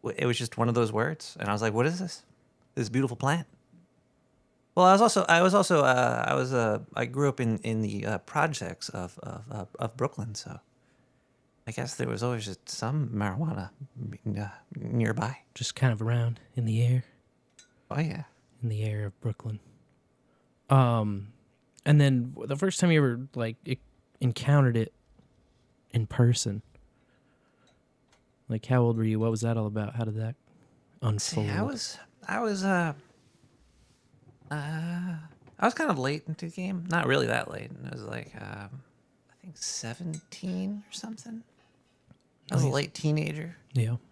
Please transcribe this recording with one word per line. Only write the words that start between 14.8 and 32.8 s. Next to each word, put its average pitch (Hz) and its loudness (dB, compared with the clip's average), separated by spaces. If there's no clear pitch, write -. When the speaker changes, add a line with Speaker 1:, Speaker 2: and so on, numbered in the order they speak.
Speaker 2:
Just - -8
kind 127 4
of 104 -2
around 117 0
in 123 -2
the 110 2
air. 123 2
Speaker 1:
Oh, 147 -4
yeah. 160 -4
Speaker 2:
In 117 0
the 107 -2
air 104 -2
of - -12
Brooklyn. 110 -6
Um, 110 4
and 147 8
then 131 4
w-, - -12
the 139 -2
first 190 0
time 180 6
you 160 6
ever, 127 4
like, 113 -4
e-, 131 -2
encountered 131 4
it 113 0
in 113 0
person, 117 2
like, 110 -6
how 127 6
old 117 4
were 113 2
you? 110 2
What 113 2
was 110 -2
that 117 0
all 110 0
about? 104 -4
How 117 -2
did 107 -4
that 110 -6
Speaker 1:
See, - -2
Speaker 2:
unfold? 104 -2
Speaker 1:
I 170 0
was, 254 -6
I 202 -2
was, 202 -2
uh, 175 2